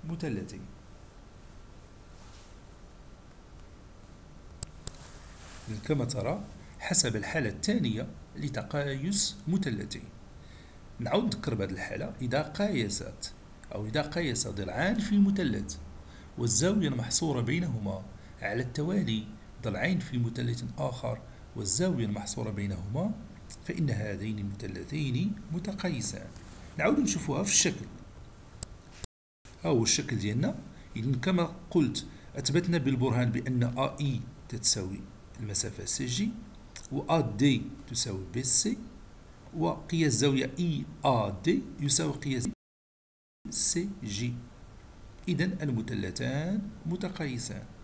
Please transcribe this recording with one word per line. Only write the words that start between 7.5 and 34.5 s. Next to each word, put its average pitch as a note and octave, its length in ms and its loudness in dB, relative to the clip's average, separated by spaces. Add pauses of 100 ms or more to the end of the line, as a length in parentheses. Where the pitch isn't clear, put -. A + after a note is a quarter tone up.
لتقايس C#3+ 1000 0 (120)
مثلثين. C#3+ 600 0 (920)
نعود C3+ 260 2
نذكر D3 300 0
بهذه G2 160 0
الحالة، - 500 -4
إذا B2+ 220 2
قايست D#3 920 -2 (400)
أو G#2 120 -4
إذا B2+ 160 0
قايس C#3+ 460 0
ضلعان G#2 500 0
في G#3 200 4
مثلث F3+ 580 4 (600)
والزاوية D#3 500 6
المحصورة B2+ 520 2
بينهما A2+ 640 0 (400)
على G#2+ 200 0
التوالي B2+ 640 0 (360)
ضلعين A#2 360 2
في - 200 -2
مثلث A#2+ 460 0 (140)
آخر B2 420 -2 (360)
والزاوية B2 500 2
المحصورة G#2+ 440 -2
بينهما، G2+ 640 -2 (520)
فإن D#3 260 0
هذين G#2 480 -2
المثلثين G#2 960 -2 (180)
متقايسان. F3 760 -2 (500)
نعود - 200 4
نشوفوها E3+ 440 2
في G3 80 2
الشكل. - 360 4 (1800)
ها - 60 4
هو A#2 120 6
الشكل - 360 2
ديالنا. G#2+ 360 2 (420)
إذن B2 180 2
كما F3 400 2 (160)
قلت، C3 360 4 (300)
أثبتنا E3+ 420 4
بالبرهان B2 520 4
بأن B2+ 320 2
أ B2 380 2
إي C3+ 200 2 (280)
تتساوي G2 520 2 (400)